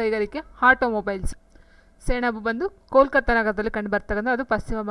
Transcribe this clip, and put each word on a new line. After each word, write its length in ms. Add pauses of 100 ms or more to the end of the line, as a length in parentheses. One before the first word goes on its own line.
ಕೈಗಾರಿಕೆ, 400 (280)
ಆಟೋಮೊಬೈಲ್ಸ್. 640 (760)
ಸೆಣಬು 420
ಬಂದು 180 (260)
ಕೋಲ್ಕತ್ತಾ 460
ನಗರದಲ್ಲಿ 380
ಕಂಡು 180
ಬರ್ತಕ್ಕಂಥ, 420
ಅದು 160
ಪಶ್ಚಿಮ 380